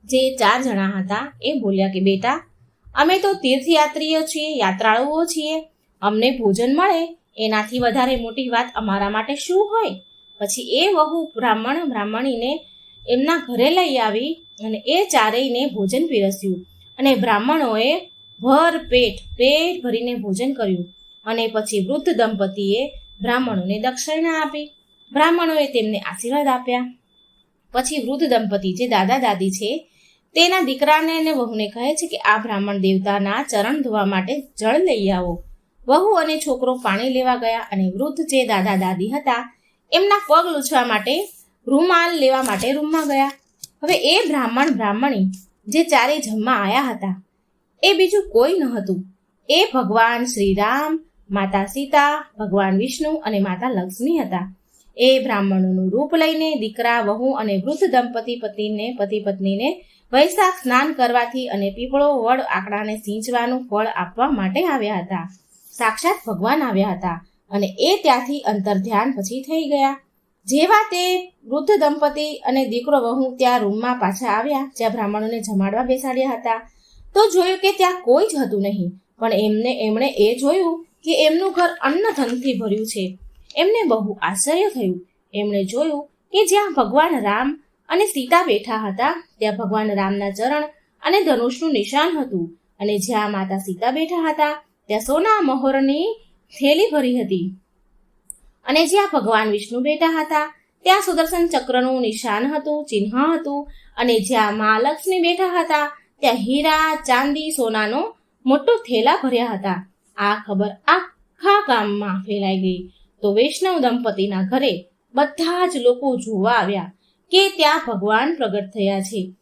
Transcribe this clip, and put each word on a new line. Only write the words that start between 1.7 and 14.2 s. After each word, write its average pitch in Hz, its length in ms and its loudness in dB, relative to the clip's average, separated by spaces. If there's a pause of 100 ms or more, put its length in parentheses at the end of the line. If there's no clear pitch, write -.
કે, 190 120 -4
"બેટા, 196 480 0 (480)
અમે 339 240 4
તો 392 140 2
તીર્થયાત્રીઓ 302 880 2
છીએ, 311 380 -4
યાત્રાળુઓ 226 680 2
છીએ, 320 460 -4 (300)
અમને 220 300 2
ભોજન 240 440 2
મળે 339 420 0 (200)
એનાથી 220 420 -2
વધારે 247 360 2
મોટી 233 340 -6
વાત 233 260 0
અમારા 202 340 0
માટે 226 260 -2
શું 381 340 0
હોય?" 427 200 0 (500)
પછી 208 220 -4
એ 294 320 2
વહુ 311 320 0
બ્રાહ્મણ 247 640 -2
બ્રાહ્મણીને 233 760 -4 (440)
એમના 302 380 0
ઘરે 247 220 2
લઈ 339 280 2
આવી 226 360 -2 (320)